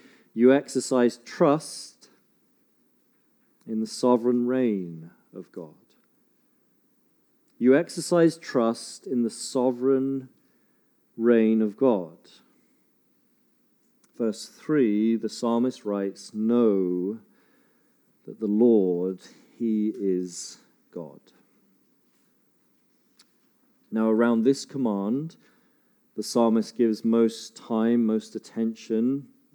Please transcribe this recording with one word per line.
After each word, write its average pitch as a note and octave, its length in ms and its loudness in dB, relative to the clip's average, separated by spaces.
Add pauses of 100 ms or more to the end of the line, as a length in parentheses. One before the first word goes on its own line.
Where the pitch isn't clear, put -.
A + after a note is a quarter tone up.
(340)
You B2 200 6
exercise B2+ 720 0
trust - 840 -2 (1600)
in A2 120 -4
the A2 80 -4
sovereign B2 600 0
reign F#2+ 640 -4 (240)
of F#2 160 -18
God. E2 220 -16 (1800)
You B2+ 200 6
exercise E3+ 600 0
trust - 720 -4
in B2 160 0
the A2+ 60 -2
sovereign C3 1000 -2 (840)
reign A2+ 460 4
of G#2 160 -4
God. F#2 400 0 (2000)
Verse A2 300 -4
three, A2+ 680 0
the A2 140 -4
psalmist A#2+ 560 -2
writes, G2+ 480 -6
"Know G#2+ 840 0 (1080)
that A2 140 -16
the A2 80 -4
Lord, F#2+ 720 2 (380)
he G#2+ 400 -2
is F#2 600 -6 (340)
God." D2+ 300 -16 (2750)
Now, A2 200 0
around A2+ 340 2
this C3+ 220 0
command, B2 720 -4 (800)
the G#2+ 80 -8
psalmist A2+ 540 0
gives A2+ 280 0
most A2+ 500 0
time, A#2 500 0
most A2 300 -4
attention, A2+ 920 -4 (280)